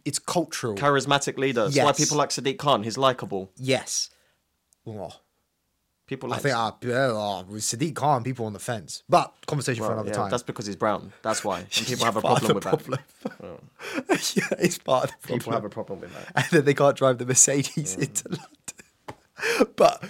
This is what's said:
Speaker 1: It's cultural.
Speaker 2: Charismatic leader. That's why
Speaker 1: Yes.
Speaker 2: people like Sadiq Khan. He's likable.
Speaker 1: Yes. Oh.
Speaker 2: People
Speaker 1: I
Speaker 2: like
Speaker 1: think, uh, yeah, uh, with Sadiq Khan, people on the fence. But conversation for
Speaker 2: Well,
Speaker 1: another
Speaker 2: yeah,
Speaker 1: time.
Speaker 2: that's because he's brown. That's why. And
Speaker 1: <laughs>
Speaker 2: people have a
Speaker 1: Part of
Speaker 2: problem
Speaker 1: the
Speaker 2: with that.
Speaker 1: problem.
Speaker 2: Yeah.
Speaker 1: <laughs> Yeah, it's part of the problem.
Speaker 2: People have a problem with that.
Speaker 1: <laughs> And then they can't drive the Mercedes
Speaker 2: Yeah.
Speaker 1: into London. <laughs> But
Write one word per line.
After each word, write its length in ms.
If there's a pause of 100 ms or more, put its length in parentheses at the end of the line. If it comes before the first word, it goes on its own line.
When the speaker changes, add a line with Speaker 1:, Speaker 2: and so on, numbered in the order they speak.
Speaker 1:
It's 140
cultural. 560
Speaker 2:
Charismatic 640
leader. 280
That's 120
why 80
Speaker 1:
Yes. 120
Speaker 2:
people 200
like 120
Sadiq 280
Khan. 260
He's 140
likable. 600
Speaker 1:
Yes. 520 (760)
Oh. 260 (920)
Speaker 2:
People 260
Speaker 1:
I 40
Speaker 2:
like 80
Speaker 1:
think, 120
uh, 160 (120)
yeah, 280
uh, 320
with 200
Sadiq 320
Khan, 280
people 220
on 80
the 60
fence. 500
But 240 (120)
conversation 380
for 60
Speaker 2:
Well, 100
Speaker 1:
another 120
Speaker 2:
yeah, 40
Speaker 1:
time. 160
Speaker 2:
that's 120
because 220
he's 120
brown. 340 (100)
That's 220
why. 160
And 100
Speaker 1:
<laughs> 20
Speaker 2:
people 340
have 100
a 60
Speaker 1:
Part 220
of 40 (140)
Speaker 2:
problem 180 (100)
Speaker 1:
the 100
Speaker 2:
with 0 (240)
that. 140
Speaker 1:
problem. 220 (500)
Speaker 2:
Yeah. 80
Speaker 1:
<laughs> 180
Yeah, 240
it's 180
part 280
of 60
the 60
problem. 220
Speaker 2:
People 140
have 120
a 40
problem 320
with 120
that. 180
Speaker 1:
<laughs> 40
And 160
then 140
they 80
can't 220
drive 220
the 80
Mercedes 720
Speaker 2:
Yeah. 80
Speaker 1:
into 240
London. 1400
<laughs> 60
But 340